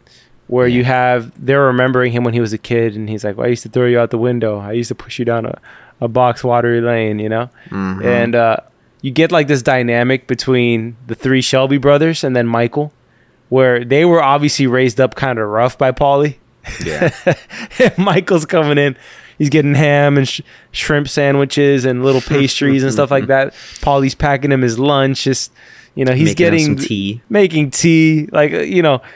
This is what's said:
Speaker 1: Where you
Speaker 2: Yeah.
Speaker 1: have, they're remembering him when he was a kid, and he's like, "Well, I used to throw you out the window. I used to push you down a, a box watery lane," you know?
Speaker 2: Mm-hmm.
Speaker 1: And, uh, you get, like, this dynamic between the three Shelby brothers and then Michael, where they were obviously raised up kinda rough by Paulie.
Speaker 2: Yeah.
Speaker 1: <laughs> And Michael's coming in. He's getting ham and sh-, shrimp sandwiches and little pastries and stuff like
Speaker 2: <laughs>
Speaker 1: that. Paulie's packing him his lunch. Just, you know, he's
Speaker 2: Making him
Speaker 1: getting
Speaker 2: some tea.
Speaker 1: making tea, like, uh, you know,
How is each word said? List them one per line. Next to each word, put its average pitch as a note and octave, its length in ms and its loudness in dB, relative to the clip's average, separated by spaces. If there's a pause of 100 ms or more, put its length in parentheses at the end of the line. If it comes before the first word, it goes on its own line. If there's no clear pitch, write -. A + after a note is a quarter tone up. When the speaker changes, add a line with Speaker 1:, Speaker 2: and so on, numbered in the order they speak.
(460)
Speaker 1:
Where B2 200 2
you B2 140 2
Speaker 2:
Yeah. B2 80 0
Speaker 1:
have, B2+ 480 0
they're C#3 300 0
remembering B2+ 460 0
him A#2+ 120 -2
when A#2 100 -2
he A#2+ 60 0
was A2 120 -2
a A2 60 -6
kid, A#2 380 -2
and G#2+ 120 -8
he's G#2+ 160 -8
like, G2+ 120 -6
"Well, - 100 -2
I A#2+ 40 0
used A#2+ 140 -4
to B2 40 -16
throw B2 180 0
you A#2+ 140 2
out A#2 100 0
the A#2+ 80 -4
window. A2+ 400 -2
I G2+ 140 -10
used A#2 160 -4
to B2 60 -8
push - 240 -14
you B2 60 -4
down A#2 220 -2
a, - 120 -10 (420)
a A#2+ 80 -4
box B2 340 0
watery A#2+ 380 0
lane," A2+ 380 -2
you G#2+ 100 -6
know? A2+ 220 -4 (180)
Speaker 2:
Mm-hmm. F#2+ 380 -6
Speaker 1:
And, A#2+ 280 0
uh, A#2 220 2 (460)
you C#3 80 -6
get, D#3 220 2
like, D3+ 160 2
this C#3 140 0
dynamic B2 680 0
between A#2+ 680 -2 (120)
the A#2 80 -8
three C3 260 0
Shelby C3+ 340 0
brothers C#3+ 480 2
and C3 120 -2
then A#2+ 100 2
Michael, A#2+ 460 -2 (580)
where B2+ 340 2
they C3+ 200 2
were E3+ 180 4
obviously C#3+ 440 2
raised B2+ 340 0
up C3 160 2
kinda A#2+ 280 -2
rough A2 320 -2
by C3 160 0
Paulie. C#3+ 440 0 (480)
Speaker 2:
Yeah. D3 260 -2 (160)
Speaker 1:
<laughs> E3+ 80 2 (440)
And B3 200 2
Michael's F3+ 480 0
coming D3 320 0
in. C#3+ 180 0 (420)
He's D3 120 0
getting C#3+ 240 2
ham C#3+ 420 4
and C3+ 120 2
sh-, - 120 -8 (300)
shrimp D3 380 -2
sandwiches C#3 760 0
and B2+ 200 -2
little C3+ 160 2
pastries C#3 640 0
and C3+ 80 0
stuff B2+ 180 0
like C3+ 160 0
Speaker 2:
<laughs> C3+ 80 2
Speaker 1:
that. C3+ 180 0 (280)
Paulie's C#3 340 0
packing C#3+ 380 0
him C3+ 100 2
his A#2 160 0
lunch. C3+ 460 0
Just, - 260 -2 (460)
you C3+ 80 -2
know, B2+ 100 2
he's D3 140 2
Speaker 2:
Making F3 180 0
him E3 60 2
Speaker 1:
getting E3 120 0 (140)
Speaker 2:
some - 80 -6
tea. G2+ 420 -6
Speaker 1:
making D#3+ 440 0
tea, D#3+ 580 2
like, D3+ 220 2
uh, - 80 -2
you F3+ 220 0
know, C#3 200 2 (140)